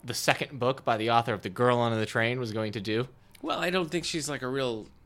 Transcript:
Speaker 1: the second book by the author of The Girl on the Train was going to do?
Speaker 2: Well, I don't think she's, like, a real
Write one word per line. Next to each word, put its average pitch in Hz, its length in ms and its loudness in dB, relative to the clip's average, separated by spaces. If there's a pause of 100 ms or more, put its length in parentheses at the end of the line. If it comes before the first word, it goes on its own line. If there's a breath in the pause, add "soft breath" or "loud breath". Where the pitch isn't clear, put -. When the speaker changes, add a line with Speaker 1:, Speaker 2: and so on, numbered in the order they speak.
Speaker 1:
the 120 100 -8
second - 460 0
book 127 240 0
by 117 140 2
the 110 140 2
author 117 220 4
of 92 100 -4
The 107 60 -4
Girl 123 300 4
on 117 180 2
the 110 80 2
Train 120 360 0
was 113 100 -6
going 110 220 -4
to 110 80 -4
do? 110 260 0 (340 loud breath)
Speaker 2:
Well, 294 180 -2
I 175 100 0
don't 180 200 0
think 165 140 -2
she's, 151 260 -4
like, 135 120 -4
a 127 80 -4
real 127 380 -2 (180)